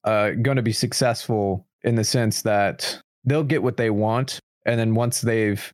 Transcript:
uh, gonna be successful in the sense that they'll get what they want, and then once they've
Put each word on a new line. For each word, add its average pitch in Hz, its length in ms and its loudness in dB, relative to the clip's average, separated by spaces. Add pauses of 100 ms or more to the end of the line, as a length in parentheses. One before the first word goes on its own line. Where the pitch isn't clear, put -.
uh, 104 280 2 (100)
gonna 131 200 2
be 110 120 0
successful 110 920 0 (180)
in 117 120 0
the 113 80 2
sense 110 400 0
that 101 560 -2 (260)
they'll 147 180 2
get 135 200 0
what 123 140 -2
they 113 120 0
want, 110 500 0 (260)
and 117 140 0
then 113 140 2
once 117 280 0
they've 110 520 0